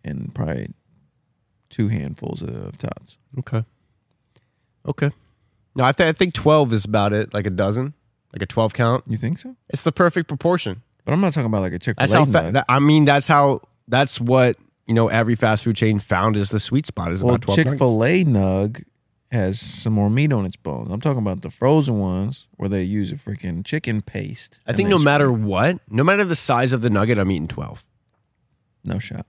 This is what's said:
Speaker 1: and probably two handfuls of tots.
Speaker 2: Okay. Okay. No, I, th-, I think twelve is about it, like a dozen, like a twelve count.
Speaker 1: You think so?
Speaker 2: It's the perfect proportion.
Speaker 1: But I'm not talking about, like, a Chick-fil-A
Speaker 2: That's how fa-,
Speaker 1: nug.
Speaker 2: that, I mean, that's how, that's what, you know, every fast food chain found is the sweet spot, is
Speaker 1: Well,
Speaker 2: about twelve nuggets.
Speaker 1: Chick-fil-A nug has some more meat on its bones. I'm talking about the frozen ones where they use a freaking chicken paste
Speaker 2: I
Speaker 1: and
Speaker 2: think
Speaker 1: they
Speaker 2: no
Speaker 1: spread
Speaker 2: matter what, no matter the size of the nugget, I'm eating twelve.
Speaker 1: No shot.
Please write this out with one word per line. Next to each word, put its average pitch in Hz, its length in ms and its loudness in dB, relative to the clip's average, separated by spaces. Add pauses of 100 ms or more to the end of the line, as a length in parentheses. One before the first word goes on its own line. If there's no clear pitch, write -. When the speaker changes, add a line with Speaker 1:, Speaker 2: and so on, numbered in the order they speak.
Speaker 1:
and 69 320 -10
probably 65 380 -6 (960)
two 104 200 -2
handfuls 73 520 -6
of 50 360 -12
tots. - 400 -12 (220)
Speaker 2:
Okay. 113 260 -4 (1200)
Okay. 143 260 -2 (640)
No, 131 80 2
I, 131 80 6
th-, 165 160 2
I 160 60 0
think 180 200 0
twelve 151 380 4
is 104 140 0
about 104 260 0
it, 104 220 -4
like 104 120 -4
a 104 60 -2
dozen, 107 420 -2 (380)
like - 100 -10
a 95 40 -4
twelve 110 280 -2
count. 120 340 0
Speaker 1:
You 110 100 -4
think 160 200 -4
so? 254 200 -18 (100)
Speaker 2:
It's - 160 -8
the 165 80 0
perfect 175 380 0
proportion. 143 520 -2 (220)
Speaker 1:
But 135 100 -2
I'm 180 80 0
not 185 120 2
talking 143 120 -2
about, 107 160 0
like, 90 100 -2
a 87 80 -8
Chick-fil-A - 260 -2
Speaker 2:
That's 135 80 0
how 156 120 6
fa-, 101 240 2
Speaker 1:
nug. 104 40 -2
Speaker 2:
that, 135 140 2
I 131 120 4
mean, 151 260 6
that's 143 220 4
how, 143 340 4 (260)
that's 127 320 0
what, 123 380 4 (300)
you 113 60 0
know, 113 140 4
every 117 280 2
fast 110 280 2
food 113 140 0
chain 110 220 2
found 104 360 0
is 98 140 -2
the 107 100 -2
sweet 135 260 -2
spot, 85 280 -6
is 95 100 -4
Speaker 1:
Well, 123 120 4
Speaker 2:
about 117 80 -4
twelve 98 160 0
nuggets. 127 160 2
Speaker 1:
Chick-fil-A 131 500 2
nug 101 580 0 (480)
has 101 280 -2
some - 340 -4
more 104 160 2
meat 143 240 2
on 101 120 -2
its 87 120 -10
bones. 64 340 -10
I'm 104 80 -6
talking 135 200 -2
about 95 240 -4
the 80 60 -10
frozen 131 500 2
ones 95 480 -4 (100)
where 98 100 -6
they 95 160 -2
use 98 280 -4
a - 40 -8
freaking 92 480 -10
chicken 117 380 -4
paste - 640 -12
Speaker 2:
I 120 60 -6
Speaker 1:
and - 60 -2
Speaker 2:
think 202 100 0
Speaker 1:
they 202 40 0
Speaker 2:
no 185 60 4
Speaker 1:
spread 151 140 4
Speaker 2:
matter 143 200 4
what, 110 480 0 (100)
no 117 140 0
matter 196 220 4
the 170 100 -2
size 127 380 0
of 120 80 0
the 120 80 2
nugget, 107 280 2
I'm 95 140 2
eating 80 160 -2
twelve. - 380 -12 (1000)
Speaker 1:
No - 160 -6
shot. - 300 -12